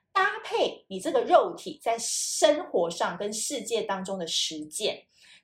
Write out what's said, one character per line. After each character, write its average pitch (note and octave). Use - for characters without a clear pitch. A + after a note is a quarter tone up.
搭 G4+
配 -
你 F#3+
这 D#4+
个 E4+
肉 A#3
体 -
在 A#3
生 -
活 E3+
上 F3+
跟 G#3
世 A3+
界 G#3+
当 F#3+
中 F#3+
的 F3
实 D#3
践， -